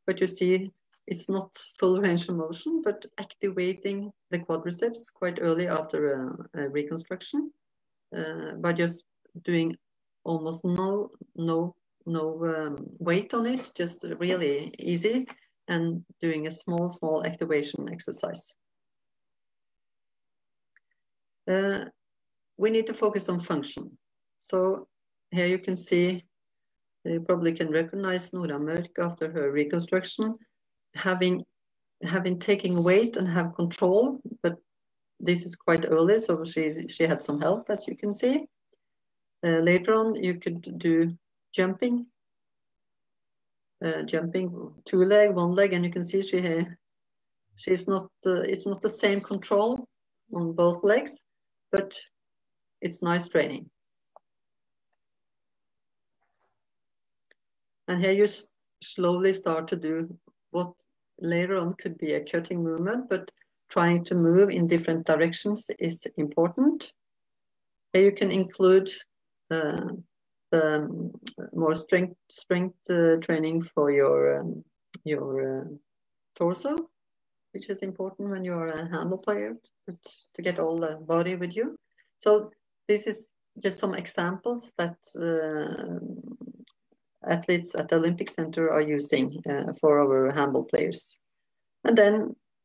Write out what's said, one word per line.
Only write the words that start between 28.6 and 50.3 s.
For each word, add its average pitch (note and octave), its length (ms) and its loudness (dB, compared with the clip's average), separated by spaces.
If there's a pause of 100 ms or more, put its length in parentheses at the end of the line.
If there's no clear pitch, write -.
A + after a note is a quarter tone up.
after E3+ 320 -4
her C#3+ 200 0
reconstruction, F3 840 -2 (580)
having, F3+ 480 0 (640)
having F3+ 340 0
taken F3+ 460 0
weight G#3 320 4
and F#3+ 120 -2
have E3+ 280 -2
control, F#3 640 2 (240)
but E3+ 140 0 (640)
this F3 240 0
is F3 100 -12
quite E3 340 2
early, E3+ 300 6
so E3 240 -2
she, D#3+ 460 -4
she - 140 -2
had - 200 2
some D3 160 -4
help, F3+ 300 0
as G#3 180 -4
you - 80 -8
can G#3 180 -4
see. C4+ 320 0 (960)
Uh, E3 160 4
later F3 360 4
on, A3 260 0
you F3+ 140 0
could E3+ 420 -8
do E3 400 2 (380)
jumping, A#3+ 500 0 (1800)
uh, D#3+ 200 -2
jumping E3+ 480 -2 (340)
two F#3 200 4
leg, G#3 260 8
one F3 240 2
leg, G3 180 6
and F3 120 2
you F3 60 -2
can F3 120 -2
see F#3+ 180 0
she, F3+ 440 0 (880)
she's F3+ 320 0
not, F#3 200 0 (180)
uh, F3+ 160 2
it's F#3+ 260 -4
not G3 140 -6
the G#3+ 80 0
same G3+ 320 0
control G#3 640 -2 (460)